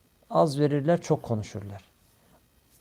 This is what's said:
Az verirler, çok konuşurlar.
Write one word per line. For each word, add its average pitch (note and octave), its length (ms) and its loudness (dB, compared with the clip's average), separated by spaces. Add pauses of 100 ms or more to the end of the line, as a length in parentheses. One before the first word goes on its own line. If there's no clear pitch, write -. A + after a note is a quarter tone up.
(300)
Az D#3+ 300 2
verirler, D3 400 2
çok - 220 -2
konuşurlar. G2+ 600 -6 (960)